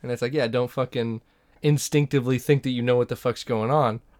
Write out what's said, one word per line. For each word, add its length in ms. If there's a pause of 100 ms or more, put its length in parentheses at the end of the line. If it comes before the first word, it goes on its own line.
And 80
it's 120
like, 100
yeah, 160
don't 220
fucking 500 (420)
instinctively 760
think 240
that 80
you 120
know 140
what 120
the 80
fuck's 280
going 260
on. 300 (200)